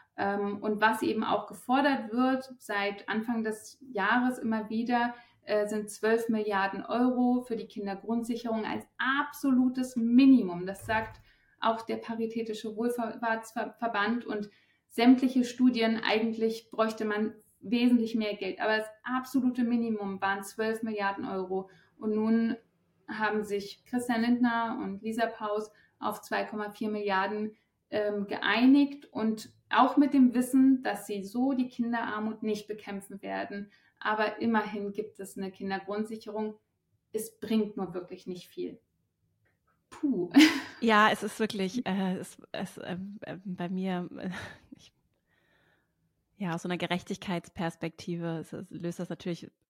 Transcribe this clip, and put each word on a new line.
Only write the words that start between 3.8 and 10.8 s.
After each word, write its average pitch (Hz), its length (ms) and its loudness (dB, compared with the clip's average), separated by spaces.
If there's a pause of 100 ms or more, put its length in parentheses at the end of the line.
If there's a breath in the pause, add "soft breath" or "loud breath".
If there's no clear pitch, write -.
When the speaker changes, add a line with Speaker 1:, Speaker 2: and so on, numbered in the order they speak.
Speaker 1:
Jahres 247 580 0
immer 220 300 -4
wieder, 240 440 0 (300 loud breath)
äh, 208 240 0
sind 208 240 -4
zwölf 226 360 0
Milliarden 202 560 0
Euro 247 580 2
für 226 140 -6
die 202 120 -8
Kindergrundsicherung 220 1000 -4
als - 200 -6 (120)
absolutes 254 1000 0
Minimum. 233 680 6
Das - 220 -8